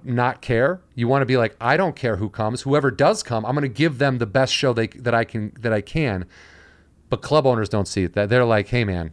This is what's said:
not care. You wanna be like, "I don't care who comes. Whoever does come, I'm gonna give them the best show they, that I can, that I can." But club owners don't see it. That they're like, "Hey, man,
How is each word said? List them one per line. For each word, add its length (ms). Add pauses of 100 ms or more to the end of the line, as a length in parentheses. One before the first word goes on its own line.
not 380
care. 400 (120)
You 140
wanna 180
be 120
like, 220
"I 160
don't 200
care 200
who 120
comes. 340
Whoever 280
does 320
come, 240
I'm 80
gonna 140
give 300
them 200
the 80
best 260
show 200
they, 160
that 260
I 100
can, 360
that 120
I 80
can." 460 (840)
But 140
club 240
owners 240
don't 180
see 160
it. 80
That 160
they're 160
like, 240
"Hey, 160
man, 280